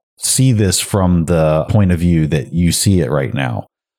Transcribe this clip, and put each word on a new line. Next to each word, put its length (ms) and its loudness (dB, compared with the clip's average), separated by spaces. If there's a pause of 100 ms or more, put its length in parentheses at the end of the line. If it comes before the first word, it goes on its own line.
(180)
see 340 0
this 280 0
from 460 0
the 420 0
point 240 2
of 60 0
view 300 2
that 260 -4
you 180 2
see 280 0
it 100 -2
right 240 -2
now. 320 -6 (320)